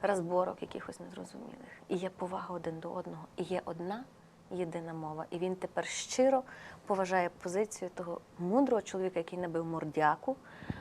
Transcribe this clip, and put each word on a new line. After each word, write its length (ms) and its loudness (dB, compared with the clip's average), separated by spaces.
розборок 600 2
якихось 380 -8
незрозумілих. 880 -12
І 80 2
є 140 0
повага 460 -4
один 240 -4
до 120 -6
одного. 340 -6
І 80 -2
є 220 0
одна 380 -4
єдина 420 -4
мова. 360 -6
І 80 -4
він 180 0
тепер 300 -2
щиро 580 4
поважає 440 4
позицію 640 -2
того 260 -6
мудрого 420 6
чоловіка, 380 0
який 200 -4
набив 260 0
мордяку, 720 2